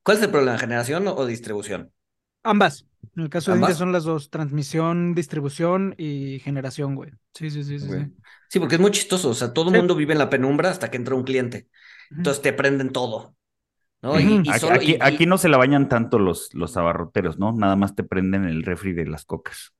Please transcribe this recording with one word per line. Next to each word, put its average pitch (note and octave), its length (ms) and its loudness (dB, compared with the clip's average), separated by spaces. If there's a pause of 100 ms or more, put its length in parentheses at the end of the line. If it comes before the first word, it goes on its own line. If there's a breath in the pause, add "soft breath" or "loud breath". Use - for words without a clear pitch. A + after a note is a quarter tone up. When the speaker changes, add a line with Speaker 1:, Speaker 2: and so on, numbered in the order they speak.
Speaker 1:
¿Cuál G#3+ 140 4
es A3 80 2
el G3 60 2
problema? C3 280 2
¿Generación A#2+ 480 -2
o, F3 80 -2
o C3+ 120 -2
distribución? G#2 680 -8 (500)
Speaker 2:
Ambas. G#3 440 2 (300)
En E3 80 -6
el D3+ 60 -8
caso F3 200 -4
de F3+ 60 4
India F3+ 120 4
Speaker 1:
¿Ambas? E3+ 100 0
Speaker 2:
son F3+ 140 -2
las F3 120 0
dos, D#3+ 240 -4
transmisión, D#3+ 840 -2
distribución E3+ 840 -2
y C#3 440 -8
generación, C#3 540 -6
güey. C3+ 160 -12 (220)
Sí, D#3 180 -10
sí, D3 140 -8
sí, C#3+ 140 -8
sí, C#3+ 80 -10
Speaker 1:
Güey. C#3+ 180 -6
Speaker 2:
sí. C#3 80 -12 (380 soft breath)
Speaker 1:
Sí, - 100 2
porque D#3 140 0
es E3+ 60 6
muy G3+ 100 6
chistoso, F#3 400 0
o A2+ 40 0
sea, A#2+ 200 -4
todo E3 160 2
el F#3+ 40 4
Speaker 2:
Sí. A3 40 8
Speaker 1:
mundo F3 160 4
vive D3+ 180 2
en D#3 60 2
la C3+ 100 2
penumbra C#3 400 2
hasta D#3 220 -4
que C3 80 -6
entra B2 160 -4
un B2+ 100 -2
cliente. B2 440 -4 (420 loud breath)
Speaker 2:
Ujú. C#3+ 80 -16
Speaker 1:
Entonces C#3+ 240 -2
te C3+ 100 2
prenden C#3 380 0
todo, B2 440 -6 (680)
¿no? D3 180 2
Y, D3 60 6
Speaker 2:
Ujú. G#3 180 6
Speaker 1:
y D3 60 0
Speaker 3:
Aquí, A2 100 0
Speaker 1:
solo, - 140 2
Speaker 3:
aquí, - 180 2
Speaker 1:
y, - 40 4
y - 40 -2
Speaker 3:
aquí D3 240 4
no F3+ 140 4
se F3+ 100 2
la C#3+ 80 6
bañan C3+ 320 4
tanto A#2 300 2
los, F2+ 340 0
los E2 240 -6
abarroteros, E2+ 640 -2
¿no? G#2 140 -2
Nada G2+ 220 2
más G2 200 2
te G#2 100 -4
prenden F#2+ 400 -2
el D#2+ 200 -2
refri F2+ 280 -6
de E2 140 -4
las D#2 180 -10
cocas. - 560 -12